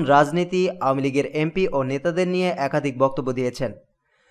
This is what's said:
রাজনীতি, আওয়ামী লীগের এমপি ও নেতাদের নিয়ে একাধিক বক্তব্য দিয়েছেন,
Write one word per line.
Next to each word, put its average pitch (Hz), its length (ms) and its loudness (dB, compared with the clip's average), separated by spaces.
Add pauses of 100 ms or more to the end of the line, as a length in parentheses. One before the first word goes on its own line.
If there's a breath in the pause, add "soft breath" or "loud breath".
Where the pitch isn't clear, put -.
রাজনীতি, 165 560 4 (240)
আওয়ামী 135 180 0
লীগের 135 240 0 (140)
এমপি 165 220 0 (100)
ও 139 100 0
নেতাদের 165 440 -2
নিয়ে 180 300 0
একাধিক 139 400 -2
বক্তব্য 135 340 0
দিয়েছেন, 123 400 -4 (600)